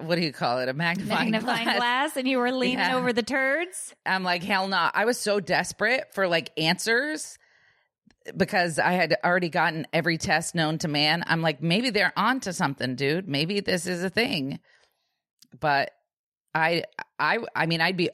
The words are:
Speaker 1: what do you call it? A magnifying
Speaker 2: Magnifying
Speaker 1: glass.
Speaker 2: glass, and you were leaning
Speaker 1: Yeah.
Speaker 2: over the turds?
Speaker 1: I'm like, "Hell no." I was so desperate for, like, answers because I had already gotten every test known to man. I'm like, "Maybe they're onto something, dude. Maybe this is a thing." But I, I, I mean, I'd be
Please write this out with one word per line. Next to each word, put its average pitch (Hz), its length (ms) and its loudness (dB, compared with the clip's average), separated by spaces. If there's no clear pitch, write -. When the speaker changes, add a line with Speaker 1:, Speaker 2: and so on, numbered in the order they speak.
Speaker 1:
what 165 160 0
do 175 60 2
you 151 100 0
call 123 260 -2
it? 127 100 -2
A 131 40 0
magnifying 175 580 0
Speaker 2:
Magnifying 226 340 -2
Speaker 1:
glass. 233 120 0
Speaker 2:
glass, 247 400 0
and 254 100 -2
you 262 120 2
were 247 120 2
leaning 254 280 0
Speaker 1:
Yeah. 262 180 2
Speaker 2:
over 254 160 0
the 214 100 0
turds? 277 680 -2
Speaker 1:
I'm 185 200 0
like, 180 180 0
"Hell 196 240 0
no." 180 260 2
I 202 120 2
was 240 160 2
so 208 180 0
desperate 185 760 0
for, 190 120 2
like, 170 300 0
answers 233 800 0
because 175 440 0
I 156 120 4
had 170 320 2
already 180 260 2
gotten 160 420 0
every 165 260 2
test 165 380 0
known 160 220 0
to 165 100 -2
man. 151 380 2
I'm 165 160 0
like, 156 200 0
"Maybe 202 280 2
they're 196 260 2
onto 226 340 0
something, 139 460 -2
dude. 151 320 0
Maybe 160 320 0
this 185 260 -2
is 180 160 -4
a 185 80 -2
thing." 165 480 -2
But 143 320 2
I, 160 300 2
I, 160 200 2
I 160 100 2
mean, 165 140 0
I'd 180 160 2
be 170 180 2